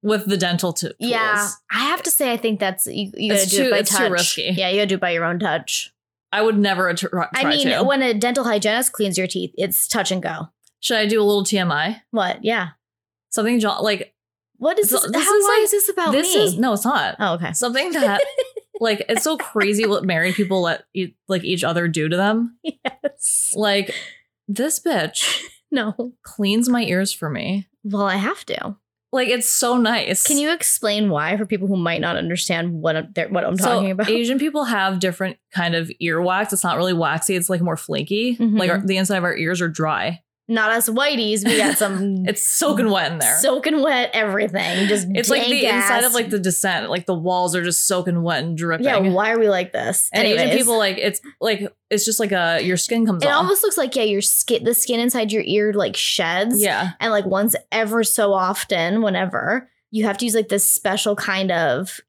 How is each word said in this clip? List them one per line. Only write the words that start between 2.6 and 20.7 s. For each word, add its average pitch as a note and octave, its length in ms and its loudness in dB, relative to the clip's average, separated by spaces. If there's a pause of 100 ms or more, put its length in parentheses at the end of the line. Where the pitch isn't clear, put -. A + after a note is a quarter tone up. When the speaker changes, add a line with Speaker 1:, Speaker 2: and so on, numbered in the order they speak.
Speaker 2:
that's, F#3+ 260 -2
you, G3+ 300 -6
you G#3+ 140 -2
gotta G3+ 140 2
Speaker 1:
It's F#3+ 80 -2
Speaker 2:
do G3+ 100 2
it - 20 4
Speaker 1:
too, B3+ 60 2
Speaker 2:
by G3+ 80 4
Speaker 1:
it's G#3 120 0
Speaker 2:
touch. F#3+ 160 2
Speaker 1:
too F3+ 60 0
risky. F3 300 0 (120)
Speaker 2:
Yeah, F#3 140 0
you F#3+ 80 0
gotta G#3 120 2
do F#3+ 80 0
it F#3 40 -4
by F3 120 0
your E3+ 120 0
own F3 140 -2
touch. E3 520 -4 (400)
Speaker 1:
I G#3 120 0
would A3 160 2
never F#3 340 2
tr-, F3 160 -4
try F3 260 -2
Speaker 2:
I C4 120 0
mean, D4 220 2
Speaker 1:
to. B3 160 2
Speaker 2:
when C4+ 180 2
a B3 100 2
dental A#3+ 320 0
hygienist A3 480 0
cleans G3 240 -2
your F#3 120 0
teeth, F3+ 280 -6
it's - 320 -2
touch G3+ 240 -2
and F#3 100 -4
go. D#3+ 260 -8 (320)
Speaker 1:
Should A3+ 180 -2
I G#3+ 80 2
do A3 160 2
a - 20 4
little G3+ 200 2
T G#3 140 0
M F3 140 0
I? D#3+ 380 -2
Speaker 2:
What? G3 340 -2
Yeah. G#3 240 -2 (600)
Speaker 1:
Something A3+ 300 2
John, G#3+ 220 0
like, G3+ 320 -2 (440)
Speaker 2:
What D#4+ 200 0
is G#4 120 2
Speaker 1:
so B3+ 80 2
Speaker 2:
this? - 120 -2
Speaker 1:
this C#4+ 140 0
Speaker 2:
How, G4 140 4
Speaker 1:
is, G4+ 60 4
Speaker 2:
why G4+ 120 4
Speaker 1:
like, A4 80 6
Speaker 2:
is G#4 60 0
this G#4 180 2
about E4+ 240 0
Speaker 1:
this F4 220 2
Speaker 2:
me? G#3+ 80 4
Speaker 1:
is, F3+ 160 0
no, A3+ 160 2
it's G3+ 100 -4
not. A3+ 340 0
Speaker 2:
Oh, F#3+ 180 0
okay. E3+ 180 -6
Speaker 1:
Something C4 380 -2
that, D4+ 280 2 (300)
Speaker 2:
<laughs> - 300 -12
Speaker 1:
like, A3 280 0
it's A3+ 140 0
so D#4 140 0
crazy G#3 500 0
what G3+ 180 2
married F3+ 300 0
people F#3+ 280 0
let E3 220 -2 (100)